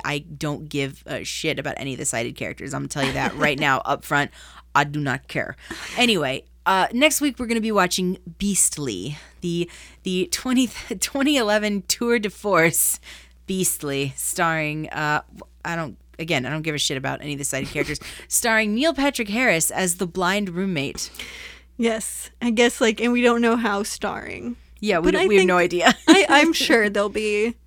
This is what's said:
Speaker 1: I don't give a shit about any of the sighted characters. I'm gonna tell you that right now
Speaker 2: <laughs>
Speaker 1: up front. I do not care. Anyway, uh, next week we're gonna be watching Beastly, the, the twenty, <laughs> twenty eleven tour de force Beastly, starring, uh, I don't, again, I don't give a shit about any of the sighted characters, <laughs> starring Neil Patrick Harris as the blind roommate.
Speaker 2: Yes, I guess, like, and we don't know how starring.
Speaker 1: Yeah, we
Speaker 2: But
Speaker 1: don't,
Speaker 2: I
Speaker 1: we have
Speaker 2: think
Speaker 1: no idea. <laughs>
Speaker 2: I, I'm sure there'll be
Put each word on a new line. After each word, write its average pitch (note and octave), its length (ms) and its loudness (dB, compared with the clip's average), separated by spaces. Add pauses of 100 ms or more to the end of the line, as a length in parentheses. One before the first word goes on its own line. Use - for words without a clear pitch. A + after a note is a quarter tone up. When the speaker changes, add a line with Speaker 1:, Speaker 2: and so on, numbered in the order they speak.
Speaker 1:
I D3 160 -4
don't D3 480 -8
give C#3 380 -6
a A#2 180 -8
shit - 340 -4
about C#3 200 -6
any C3+ 160 -8
of B2 40 -8
the C3+ 60 -8
sighted B2 320 -4
characters. A2+ 380 -8
I'm C#3 80 -6
gonna C#3 60 -6
tell C#3 160 -4
you C3+ 80 -2
that C3+ 240 -4
right D3 220 0
now C3+ 200 2
Speaker 2:
<laughs> - 60 -6
Speaker 1:
up C#3 200 -4
front. C#3+ 260 0 (440)
I C#3+ 100 4
do D3 160 -6
not C3+ 280 -4
care. - 280 -6 (400)
Anyway, F3 480 0 (220)
uh, F#3 260 4
next C#4+ 280 2
week C#4+ 180 0
we're B3 80 -6
gonna A3+ 140 0
be A3 120 0
watching F#3 460 2 (200)
Beastly, D3 800 -2 (240)
the, E3+ 300 -2 (320)
the F#3 300 -2
twenty, B3+ 360 0 (160)
<laughs> G3+ 160 -8
twenty C#4 360 0
eleven G#3 460 2
tour A#3+ 360 0
de G#3 120 -4
force E3+ 680 2 (480)
Beastly, C#3 720 -2
starring, D#3 720 -2
uh, D3+ 320 -2 (420)
I E3 120 -6
don't, D#3 200 -8 (220)
again, D#3+ 260 -2
I B2 60 -6
don't D#3 120 -4
give D3 120 -4
a D3 40 -4
shit C#3+ 180 -2
about C3+ 260 -4
any D3 120 -8
of C#3 40 -8
the C#3 60 -8
sighted C3+ 260 -6
characters, D3 300 -4 (140)
<laughs> - 140 -18
starring A3 460 0
Neil D4 180 2
Patrick C4+ 360 0
Harris G3+ 420 2
as F3+ 260 -2
the F#3+ 100 -4
blind F#3 440 -2
roommate. E3+ 600 -4 (680)
Speaker 2:
Yes, A3+ 520 -4 (120)
I A#3+ 80 0
guess, A#3+ 300 2
like, A3 200 2
and A#3+ 120 0
we A#3+ 100 2
don't A#3 180 4
know A#3 160 4
how G#3 280 0
starring. - 720 -8 (240)
Speaker 1:
Yeah, G#3 180 2
we E3 80 2
Speaker 2:
But - 60 4
Speaker 1:
don't, - 100 2
Speaker 2:
I F#3+ 60 4
Speaker 1:
we G#3 80 6
have F#3+ 60 8
Speaker 2:
think F#3 60 6
Speaker 1:
no F3+ 100 4
idea. F3 440 4
<laughs> - 60 4
Speaker 2:
I, F#4 200 10
I'm D4 240 6
sure G#3+ 380 4
there'll G#3 180 0
be G#3+ 460 0 (120)